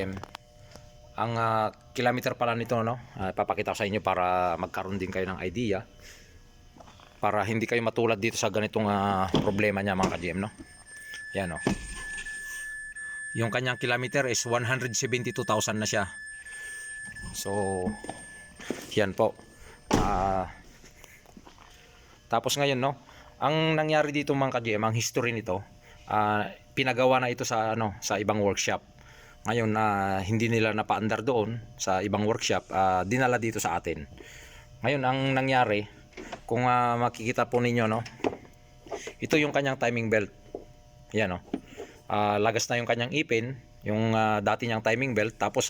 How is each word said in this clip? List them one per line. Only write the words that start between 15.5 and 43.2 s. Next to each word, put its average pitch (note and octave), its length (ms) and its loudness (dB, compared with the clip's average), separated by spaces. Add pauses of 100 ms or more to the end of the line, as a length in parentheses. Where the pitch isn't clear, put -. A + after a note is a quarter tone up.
na G#2+ 80 -2
siya. G2+ 240 0 (1200)
So, G2 480 0 (1120)
yan G2 240 2
po. A2+ 160 4 (640)
Ah, F#2+ 560 2 (1800)
tapos A#2+ 240 2
ngayon, C#3+ 240 2
no, C#3 160 0 (480)
ang D#3+ 320 2
nangyari D#3 400 2
dito, C#3+ 240 2
mga C3 240 2
ka-G A2+ 160 0
M, G#2+ 80 2
ang A2+ 80 2
history A#2 400 0
nito, G2+ 320 -4 (400)
ah, G#2 400 2 (320)
pinagawa B2+ 400 4
na B2 160 0
ito B2 80 -6
sa, A2 320 0
ano, A2 240 -2
sa G#2 240 -2
ibang G#2 240 2
workshop. G2 400 0 (640)
Ngayon, A2+ 240 2
ah, G2+ 480 2
hindi A2 320 0
nila A2 160 4
napaandar G#2+ 560 0
doon A#2 320 0 (240)
sa F#2+ 240 2
ibang G#2 240 2
workshop, G#2+ 400 0
ah, F#2 320 4
dinala B2 400 2
dito A2+ 160 -2
sa F2 240 0
atin. D#2 240 -6 (800)
Ngayon, C#3 160 2
ang C3+ 320 0
nangyari, B2+ 640 2 (520)
kung, B2 160 2
ah, B2 320 4
makikita A#2+ 480 0
po A#2+ 160 2
ninyo, A#2+ 240 2
no, A2 160 2 (1200)
ito D#3 160 2
yung D3 160 2
kanyang C#3 240 2
timing A#2+ 320 0
belt. G#2+ 240 2 (800)
Yan, G2 240 2
no. - 80 -12 (640)
Ah, G#2 320 2
lagas A2 320 2
na A#2+ 80 2
yung A#2 80 -4
kanyang A#2 240 0
ipin, C3+ 480 0 (240)